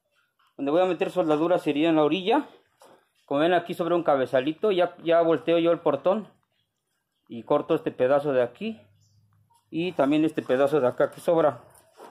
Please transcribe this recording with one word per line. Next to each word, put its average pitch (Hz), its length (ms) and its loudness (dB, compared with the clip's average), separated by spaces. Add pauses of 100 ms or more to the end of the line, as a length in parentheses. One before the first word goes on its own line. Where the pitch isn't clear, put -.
(580)
Donde 139 140 -4
voy 170 100 2
a 185 40 2
meter 180 240 -2
soldadura 165 480 0
sería 156 320 0
en 165 60 2
la 156 80 4
orilla. 190 440 0 (800)
Como 139 140 -4
ven, 170 140 2
aquí 170 200 -2
sobre 170 220 -2
un 175 80 -2
cabezalito, 139 680 0
ya, 175 320 0
ya 165 200 2
volteo 165 340 2
yo 165 140 2
el 165 80 0
portón 185 480 -2 (1000)
y 117 140 -12
corto 147 320 0
este 151 160 -2
pedazo 139 440 0
de 123 100 2
aquí 214 360 -8 (920)
y 170 220 -4
también 151 300 2
este 156 200 -2
pedazo 135 360 0
de 123 80 2
acá 131 220 0
que - 100 -18
sobra. 160 440 0 (480)